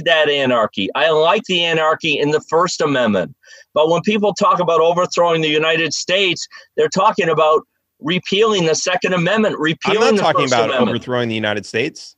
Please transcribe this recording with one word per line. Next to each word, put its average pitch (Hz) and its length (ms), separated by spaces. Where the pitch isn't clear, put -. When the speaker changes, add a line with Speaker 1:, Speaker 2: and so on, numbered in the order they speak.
Speaker 1:
that 156 240
anarchy. 120 640
I 151 160
like 165 360
the 175 180
anarchy 160 500
in 139 160
the 151 120
First 170 380
Amendment. 120 560
But 156 160
when 170 120
people 208 340
talk 190 240
about 165 220
overthrowing 170 600
the 156 80
United 160 460
States, 180 520
they're 156 120
talking 190 380
about 156 360
repealing 190 640
the 156 100
Second 185 380
Amendment, 185 440
repealing 156 400
Speaker 2:
I'm 226 60
not 233 120
Speaker 1:
the 196 60
Speaker 2:
talking 156 200
Speaker 1:
First 131 120
Speaker 2:
about 117 120
Speaker 1:
Amendment. 120 240
Speaker 2:
overthrowing 120 400
the 110 60
United 104 300
States. - 520